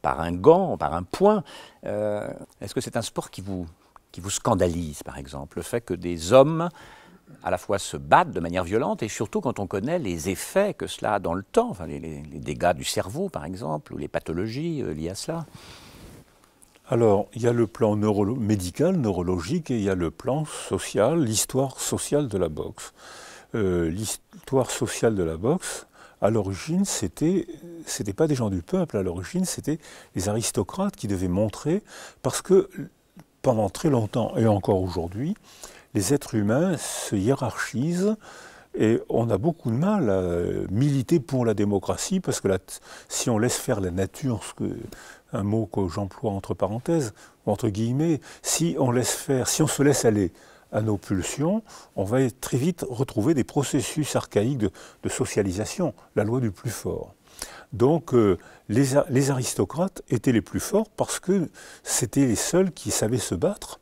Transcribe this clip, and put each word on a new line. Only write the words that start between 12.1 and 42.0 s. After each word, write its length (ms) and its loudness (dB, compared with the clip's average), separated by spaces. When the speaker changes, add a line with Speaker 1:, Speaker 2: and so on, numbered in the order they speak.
Speaker 1:
les 160 -12
dégâts 360 2
du 100 -8
cerveau, 460 -4
par 160 -8
exemple, 480 -8
ou 20 -8
les 120 -8
pathologies, 760 -4
euh, 100 -4
liées 160 -4
à 60 -6
cela ? 320 -6
Speaker 2:
Alors, 480 4
il 60 -8
y 60 0
a 60 4
le 140 4
plan 300 2
neurolo-, 400 2
médical, 600 0
neurologique, 720 0
et 80 0
il 40 0
y 60 2
a 60 2
le 160 0
plan 340 -4
social, 800 0
l'histoire 580 0
sociale 480 0
de 80 -4
la 140 2
boxe. 420 -10
Euh, 340 2
l'histoire 800 -2
sociale 440 0
de 80 0
la 160 -2
boxe, 480 -2
à 80 4
l'origine, 560 0
c'était, 640 -2
c'était 260 -6
pas 140 2
des 80 2
gens 160 -2
du 120 -2
peuple, 360 -2
à 40 0
l'origine, 440 -2
c'était 320 -4
les 140 -2
aristocrates 680 -2
qui 140 -8
devaient 200 0
montrer, 540 0
parce 200 -2
que 260 6
pendant 300 2
très 180 0
longtemps, 480 0
et 100 4
encore 360 4
aujourd'hui, 520 -4
les 180 2
êtres 220 -2
humains 420 2
se 380 -6
hiérarchisent, 1000 0
et 320 4
on 220 0
a 80 2
beaucoup 320 -2
de 60 2
mal 340 2
à 640 0
militer 480 2
pour 240 -2
la 100 4
démocratie, 640 0